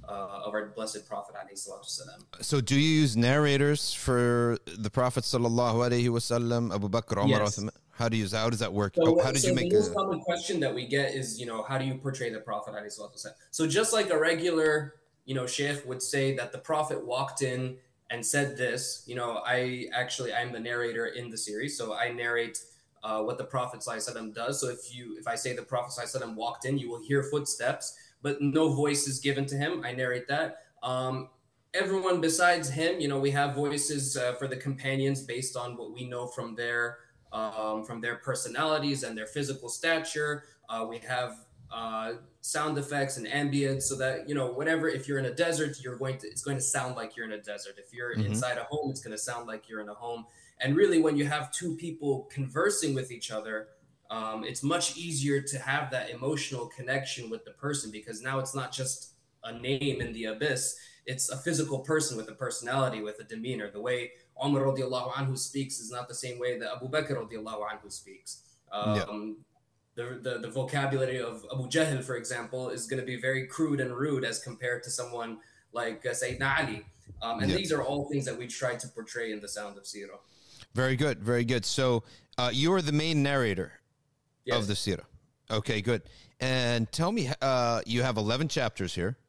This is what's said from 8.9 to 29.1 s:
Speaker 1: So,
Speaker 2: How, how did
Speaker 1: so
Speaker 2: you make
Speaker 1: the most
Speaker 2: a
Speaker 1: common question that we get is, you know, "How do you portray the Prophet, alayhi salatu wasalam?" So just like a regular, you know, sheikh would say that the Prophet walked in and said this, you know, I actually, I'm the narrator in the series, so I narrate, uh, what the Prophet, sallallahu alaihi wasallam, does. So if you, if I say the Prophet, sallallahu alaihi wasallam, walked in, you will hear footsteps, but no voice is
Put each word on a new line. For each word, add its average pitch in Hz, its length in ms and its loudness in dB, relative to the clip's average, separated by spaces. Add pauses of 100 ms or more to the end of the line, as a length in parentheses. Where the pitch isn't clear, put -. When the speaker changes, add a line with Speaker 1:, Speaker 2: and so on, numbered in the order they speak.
Speaker 1:
So, 165 100 8
Speaker 2:
How, 165 200 8
how - 60 4
did - 100 4
Speaker 1:
so - 80 6
Speaker 2:
you - 40 6
make 175 160 4
Speaker 1:
the 208 80 8
most 208 140 6
Speaker 2:
a - 20 -4
Speaker 1:
common 190 280 0
question 175 400 0
that 127 120 2
we 123 140 -4
get 135 260 2
is, 120 260 -4
you 123 60 -6
know, 113 160 -4
"How 135 160 -2
do 131 80 0
you 131 100 0
portray 131 360 -2
the 110 80 -6
Prophet, 107 340 -6
alayhi 104 140 -8
salatu 104 280 -12
wasalam?" - 180 -12 (180)
So 160 160 2
just 220 260 4
like 208 160 4
a 160 100 4
regular, 160 760 4 (300)
you 131 100 -4
know, 127 100 0
sheikh 143 420 -2
would 127 140 -4
say 135 340 2
that 123 160 -4
the 123 60 -10
Prophet 151 480 0
walked 131 380 -2
in 127 340 -2 (320)
and 117 160 -4
said 143 320 2
this, 127 480 -2
you 120 100 -8
know, 117 300 -2
I 127 480 0
actually, 123 400 -2
I'm 120 180 0
the 117 80 -6
narrator 117 460 -2
in 120 240 -8
the 110 80 -8
series, 113 400 -4
so 110 160 -4
I 117 180 0
narrate, 120 460 -2 (460)
uh, 110 180 0
what 113 160 0
the - 80 -6
Prophet, 123 340 -4
sallallahu 113 180 -6
alaihi 110 200 -6
wasallam, 110 160 -10
does. 123 260 -2
So 131 100 0
if 120 240 -10
you, 120 240 -12
if 110 100 -8
I 117 80 -2
say 123 200 -2
the 120 60 -6
Prophet, 123 320 -4
sallallahu 120 240 -6
alaihi 120 60 -2
wasallam, 113 120 -8
walked 117 300 -4
in, 139 120 2
you 120 120 -4
will 117 120 -8
hear 135 220 2
footsteps, 139 720 -2 (260)
but 143 180 0
no 143 320 6
voice 143 340 2
is 131 120 -2